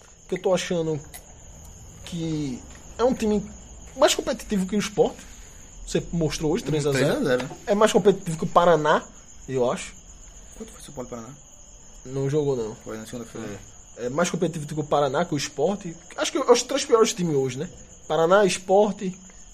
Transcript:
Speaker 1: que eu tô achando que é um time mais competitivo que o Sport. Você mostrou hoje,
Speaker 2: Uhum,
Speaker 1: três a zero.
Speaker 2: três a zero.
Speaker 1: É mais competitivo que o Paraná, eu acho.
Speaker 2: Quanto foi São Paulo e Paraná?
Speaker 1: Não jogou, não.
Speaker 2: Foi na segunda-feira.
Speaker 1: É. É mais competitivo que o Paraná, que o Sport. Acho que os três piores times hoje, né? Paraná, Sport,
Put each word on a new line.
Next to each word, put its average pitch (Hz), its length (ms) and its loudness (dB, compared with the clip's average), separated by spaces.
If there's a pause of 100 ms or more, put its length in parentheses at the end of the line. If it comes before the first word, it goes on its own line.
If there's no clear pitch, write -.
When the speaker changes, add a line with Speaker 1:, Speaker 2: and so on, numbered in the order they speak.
(280)
Speaker 1:
que 190 60 -4
eu 180 80 -8
tô 190 100 2
achando 165 460 -2 (1040)
que 156 560 -4 (380)
é 220 60 2
um 262 100 4
time 208 300 0 (520)
mais 294 200 4
competitivo 214 500 -2
que 202 80 -4
o 208 60 2
Sport. - 340 0 (720)
Você 160 160 -2 (100)
mostrou 156 400 0
hoje, 226 120 -2
Speaker 2:
Uhum, 139 60 -4
Speaker 1:
três 151 160 0
a 143 60 2
zero. 135 140 2
Speaker 2:
três 226 140 0
a 247 40 0
zero. 127 260 0 (180)
Speaker 1:
É 240 60 2
mais 214 180 6
competitivo 190 440 2
que - 80 -6
o 175 40 -4
Paraná, 170 560 6 (440)
eu 131 220 0
acho. - 240 -8 (640)
Speaker 2:
Quanto - 160 -16
foi - 100 -20
São 143 120 -18
Paulo 127 140 -10
e - 20 -18
Paraná? 117 180 -12 (800)
Speaker 1:
Não 135 240 -4
jogou, 143 260 0
não. 113 200 -4
Speaker 2:
Foi 110 200 -12
na 110 80 -12
segunda-feira. 113 420 -12 (520)
Speaker 1:
É. 117 80 -6
É - 20 -2
mais 170 220 0
competitivo 165 360 -2
que 151 140 -6
o 143 40 -4
Paraná, 143 400 2
que 170 100 -4
o - 20 0
Sport. 170 500 -2 (300)
Acho 302 160 -2
que 330 60 -2
os 254 240 6
três 277 220 -2
piores 226 280 4
times 165 240 0
hoje, 131 220 0
né? 170 100 -6 (400)
Paraná, 165 380 6
Sport, 190 640 2 (420)